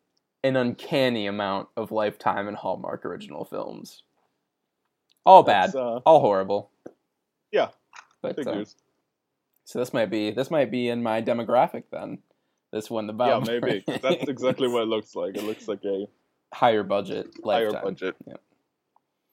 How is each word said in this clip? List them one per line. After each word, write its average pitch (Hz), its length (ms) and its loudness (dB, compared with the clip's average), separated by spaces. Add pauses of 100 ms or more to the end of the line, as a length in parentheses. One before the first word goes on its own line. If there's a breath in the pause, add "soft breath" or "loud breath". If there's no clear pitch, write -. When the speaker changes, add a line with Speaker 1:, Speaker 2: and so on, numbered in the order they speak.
(440)
Speaker 1:
an 131 120 2
uncanny 123 720 0
amount 101 500 -4
of 110 140 -6
Lifetime 104 560 -2
and 104 100 -8
Hallmark - 480 -8
original 90 400 -10
films. - 560 -12 (1300)
All 185 160 12
bad. 98 240 4
Speaker 2:
That's, 98 80 -4
uh, 123 300 -2
Speaker 1:
All 156 160 10
horrible. 101 500 0 (800)
Speaker 2:
Yeah. 170 180 2 (520)
Speaker 1:
But, - 180 -6
uh, 143 40 -6
Speaker 2:
Figures. 104 320 -6 (880)
Speaker 1:
so - 160 -8
this 123 140 -4
might 113 160 2
be, 107 220 -2
this 127 200 -4
might 143 180 2
be 123 200 -2
in 120 120 -4
my 113 200 0
demographic 117 680 0
then. - 280 -10 (560)
This 107 180 -6
one, 110 160 -4
the 107 60 -8
Speaker 2:
Yeah, 117 260 2
Speaker 1:
bottom - 40 -2 (180)
Speaker 2:
maybe. 113 200 -2
Speaker 1:
<laughs> - 60 -8
three. 117 140 -4
Speaker 2:
That's - 260 0
exactly 127 400 -2
what 120 140 0
it 110 60 -2
looks 110 280 -4
like. 95 220 -4
It 101 60 -6
looks 107 260 -8
like 101 160 -6
a 98 220 -2 (460)
Speaker 1:
Higher 110 300 2
budget 101 440 -4 (180)
Speaker 2:
higher 110 260 2
Speaker 1:
Lifetime. - 140 -6
Speaker 2:
budget. 95 300 -6 (120)
Speaker 1:
Yeah. - 60 -18 (1000)